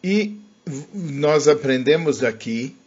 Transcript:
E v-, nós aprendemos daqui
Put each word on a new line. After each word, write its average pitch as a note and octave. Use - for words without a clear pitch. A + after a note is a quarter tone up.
E G#3
v-, C#3+
nós D3
aprendemos C3+
daqui A#2